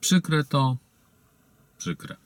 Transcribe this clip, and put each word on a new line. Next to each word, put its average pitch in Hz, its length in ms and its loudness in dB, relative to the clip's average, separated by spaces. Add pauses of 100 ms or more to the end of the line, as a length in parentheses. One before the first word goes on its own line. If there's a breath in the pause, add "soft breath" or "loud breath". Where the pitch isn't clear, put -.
przykre 156 440 2
to, 135 320 0 (1000)
przykre. - 460 -8